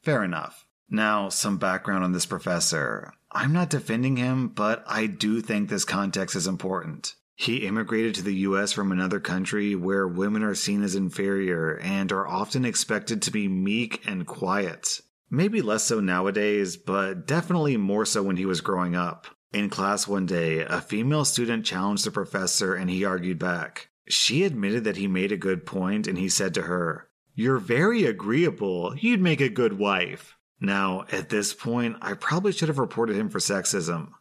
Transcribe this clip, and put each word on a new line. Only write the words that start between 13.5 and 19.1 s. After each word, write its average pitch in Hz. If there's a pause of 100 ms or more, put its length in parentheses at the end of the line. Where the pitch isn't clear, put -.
and 92
quiet. 95 (300)
Maybe 190
less 110
so 113
nowadays, 98
but 95
definitely 160
more 101
so 104
when 98
he 95
was 90
growing 90
up. 87 (240)